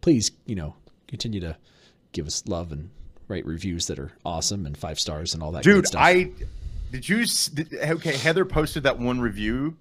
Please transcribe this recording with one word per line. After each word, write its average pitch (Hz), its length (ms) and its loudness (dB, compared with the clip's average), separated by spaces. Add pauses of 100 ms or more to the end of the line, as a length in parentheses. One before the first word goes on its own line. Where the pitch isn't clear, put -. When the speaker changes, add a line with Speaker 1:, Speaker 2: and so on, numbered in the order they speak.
Speaker 1:
Please, 135 300 4 (140)
you 113 100 -4
know, 82 200 -6 (320)
continue 107 340 -6
to 82 160 -6 (560)
give 78 140 -4
us - 200 -6
love 85 240 -4
and 76 180 -8 (380)
write 92 200 -6
reviews 85 400 -4
that 73 100 -4
are 69 140 -10 (120)
awesome 87 440 -2
and 73 100 -8
five 78 220 -8
stars 80 340 -4
and 80 80 -6
all 78 100 -6
that 80 120 -6
Speaker 2:
Dude, 202 140 10
Speaker 1:
good 185 100 4
stuff. - 160 0
Speaker 2:
I, 180 260 6 (640)
did 123 180 -8
you 220 120 4
s-, - 260 0
did, 151 260 -6
okay, 156 420 0
Heather 165 300 2
posted 156 380 0
that 131 160 4
one 123 200 0
review. 120 600 0